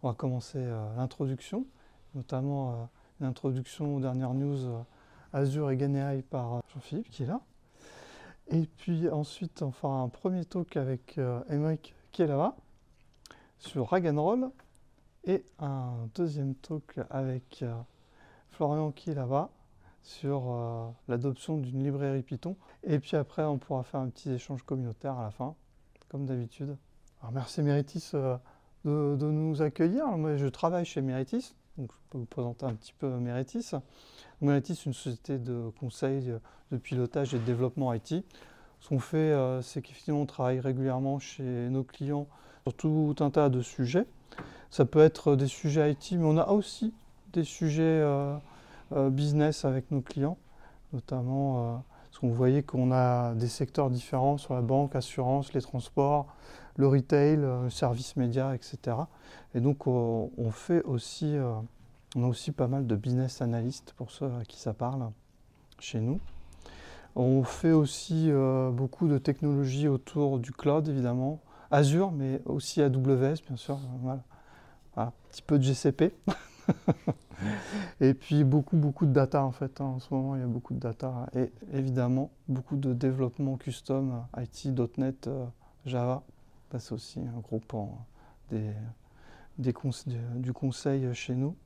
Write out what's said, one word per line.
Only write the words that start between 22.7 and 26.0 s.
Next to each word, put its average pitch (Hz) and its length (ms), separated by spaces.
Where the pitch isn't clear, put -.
Et 151 160
puis - 180
après, 151 260
on 151 140
pourra 131 280
faire 139 160
un 131 100
petit - 200
échange 127 340
communautaire 131 520
à 123 60
la 107 80
fin, 135 240